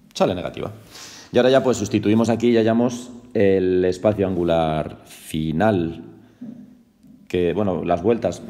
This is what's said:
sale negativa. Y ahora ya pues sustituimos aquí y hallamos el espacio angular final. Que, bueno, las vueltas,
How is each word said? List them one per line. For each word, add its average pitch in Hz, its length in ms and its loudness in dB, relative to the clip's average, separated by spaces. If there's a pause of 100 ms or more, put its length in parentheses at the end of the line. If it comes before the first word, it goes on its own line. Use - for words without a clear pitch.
(140)
sale 131 220 0
negativa. 85 380 -8 (580)
Y 123 60 -2
ahora 123 120 6
ya 135 140 4
pues 120 140 2
sustituimos 104 500 2
aquí 117 220 2
y 117 80 4
hallamos 113 520 0 (240)
el 92 520 2
espacio 95 420 0
angular 82 800 -2
final. 82 1000 -2 (1300)
Que, 87 240 0
bueno, 90 320 -2
las 85 180 0
vueltas, 98 460 -2